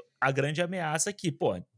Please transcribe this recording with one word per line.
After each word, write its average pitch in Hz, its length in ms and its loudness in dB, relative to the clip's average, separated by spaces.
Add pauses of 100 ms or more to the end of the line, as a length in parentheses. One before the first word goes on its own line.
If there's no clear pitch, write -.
(200)
a 131 100 4
grande 143 320 0
ameaça 175 480 -2
aqui. 175 220 -2
Pô, 113 280 0 (180)